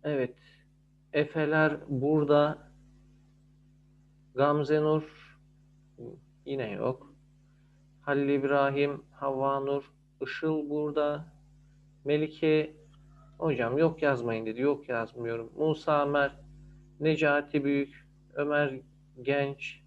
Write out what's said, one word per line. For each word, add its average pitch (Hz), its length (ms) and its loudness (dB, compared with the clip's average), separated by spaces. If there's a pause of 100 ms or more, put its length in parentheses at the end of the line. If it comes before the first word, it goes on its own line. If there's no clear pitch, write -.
Evet, 139 320 -2 (760)
Efeler 151 640 2 (120)
burada, 147 680 2 (1800)
Gamze 147 480 2
Nur 156 540 -2 (1080)
yine 135 260 -6
yok. 113 440 -6 (880)
Halil 139 260 0
İbrahim, 139 760 0 (100)
Havva 139 480 -2
Nur, 139 320 -4 (280)
Işıl 156 500 -4
burada, 147 640 -4 (720)
Melike, 156 720 0 (600)
hocam 127 400 0
yok 160 240 2
yazmayın 120 440 0
dedi, 113 140 -6
yok 143 280 0
yazmıyorum. 117 680 -6
Musa 151 500 0
Mert, 143 280 0 (680)
Necati 147 640 0
Büyük, 139 440 -2 (260)
Ömer 147 460 -2 (420)
Genç 139 640 -4